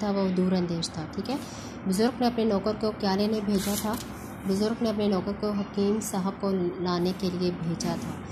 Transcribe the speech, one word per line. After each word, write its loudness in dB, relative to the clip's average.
था 2
वो 2
दूर 2
अंदेश 0
था। -8
ठीक -4
है, -2
बुज़ुर्ग 2
ने 4
अपने 2
नौकर 2
को 0
क्या 0
लेने 2
भेजा 0
था? -2
बुज़ुर्ग 2
ने 2
अपने 2
नौकर 2
को -2
हकीम 2
साहब -2
को 0
लाने 2
के -2
लिए 2
भेजा -2
था। -6